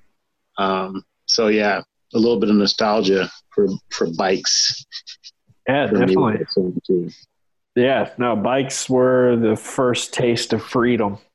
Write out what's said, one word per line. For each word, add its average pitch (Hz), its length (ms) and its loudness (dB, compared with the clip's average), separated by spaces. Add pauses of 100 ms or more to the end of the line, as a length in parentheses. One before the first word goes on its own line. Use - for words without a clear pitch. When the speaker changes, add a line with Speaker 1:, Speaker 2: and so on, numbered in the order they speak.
(580)
Speaker 1:
Um, 95 460 -4 (240)
so 113 200 0
yeah, 104 340 0 (320)
a 117 40 -2
little 117 220 2
bit 104 100 0
of 107 60 4
nostalgia 101 760 2 (240)
for, 101 140 2 (240)
for - 160 -2 (100)
bikes. - 680 0 (840)
Speaker 2:
Yeah, 143 200 2
Speaker 1:
For 208 80 -2
me, - 120 2
Speaker 2:
definitely. 135 300 2
Speaker 1:
that's - 180 -8
something 92 300 -2
too. - 240 -2 (680)
Speaker 2:
Yeah, 123 420 0
no, 120 180 0
bikes 127 540 -2
were 127 480 4
the 110 180 2
first - 580 -2
taste 120 400 -2
of 110 100 -2
freedom. 113 540 0 (180)